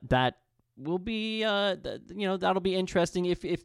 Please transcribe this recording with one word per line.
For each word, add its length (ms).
that 300
will 220
be, 440
uh, 340
th-, 240
you 140
know, 80
that'll 260
be 120
interesting. 520
If, 180
if 200